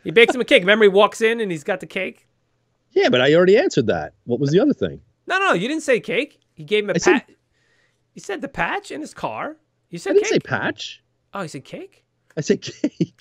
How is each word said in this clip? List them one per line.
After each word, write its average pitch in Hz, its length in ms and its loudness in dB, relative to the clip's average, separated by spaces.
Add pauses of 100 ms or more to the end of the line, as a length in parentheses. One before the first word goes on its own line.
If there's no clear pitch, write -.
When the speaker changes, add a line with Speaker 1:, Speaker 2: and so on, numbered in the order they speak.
Speaker 1:
He 180 80 -8
bakes 226 220 4
him 254 60 -4
a 226 60 -2
cake. 269 160 4
Remember, 208 240 4
he 202 40 6
walks 196 300 2
in 226 220 0
and 202 100 -4
he's 156 140 -8
got 185 160 -4
the 180 60 -16
cake? - 400 -10 (640)
Speaker 2:
Yeah, 381 180 2
but 123 100 4
I 135 140 4
already 180 240 6
answered 262 300 0
that. 80 260 -2 (120)
What 120 140 -4
was 143 120 -2
the 170 80 4
other 277 140 2
thing? - 280 -6 (240)
Speaker 1:
No, 359 140 -2
no, 381 140 2
you 190 140 -2
didn't 311 160 -6
say 247 160 0
cake. 220 400 -6 (140)
He 160 100 -20
gave 208 220 -2
him 202 60 -2
a - 20 -2
Speaker 2:
I 170 60 -2
said 190 140 2
Speaker 1:
pat-, - 160 -6 (840)
you - 80 -20
said 370 200 -10
the 269 60 -10
patch 269 440 -8
in 294 100 -12
his 285 120 -16
car. 151 440 -10 (320)
You 170 80 -12
said 381 140 -6
Speaker 2:
I - 20 2
didn't 415 120 4
Speaker 1:
cake? 440 80 -2
Speaker 2:
say - 60 2
patch. - 640 -8 (300)
Speaker 1:
Oh, 202 80 -10
you 170 80 -10
said 143 160 -16
cake? - 400 -20 (320)
Speaker 2:
I 160 40 -4
said - 200 -2
<laughs> - 0 -
cake. - 600 -6